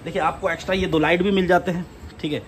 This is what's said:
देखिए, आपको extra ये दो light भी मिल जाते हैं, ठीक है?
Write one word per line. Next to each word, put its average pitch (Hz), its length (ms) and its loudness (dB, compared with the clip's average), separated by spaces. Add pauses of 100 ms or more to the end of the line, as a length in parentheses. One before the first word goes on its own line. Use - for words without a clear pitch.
देखिए, - 180 -4
आपको 165 280 0
extra 175 260 -2
ये 185 120 0
दो 160 120 2
light 170 240 2
भी 202 80 2
मिल 190 160 2
जाते 175 240 2
हैं, 170 140 -6 (340)
ठीक 151 140 -6
है? 123 140 -6